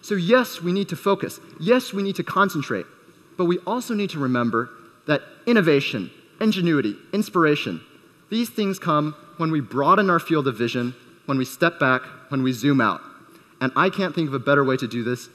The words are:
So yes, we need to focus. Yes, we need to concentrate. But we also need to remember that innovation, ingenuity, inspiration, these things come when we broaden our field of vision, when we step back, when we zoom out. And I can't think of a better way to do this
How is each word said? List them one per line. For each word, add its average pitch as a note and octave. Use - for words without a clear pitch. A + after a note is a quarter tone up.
So G#3
yes, G#3
we F3
need G3
to E3+
focus. -
Yes, A#3+
we G3
need G3
to -
concentrate. D3+
But F3+
we F3
also A#3+
need G3+
to D#3+
remember B2
that D3
innovation, D#3
ingenuity, E3+
inspiration, D3+
these A3+
things G3
come D3+
when D#3+
we D#3
broaden D3+
our E3+
field D3+
of A#2
vision, A#2+
when C3+
we B2+
step -
back, C3
when C3+
we B2+
zoom C3+
out. G#2
And C3
I F3
can't F#3+
think E3
of C3+
a C#3
better C#3+
way C3
to B2+
do A#2
this A#2+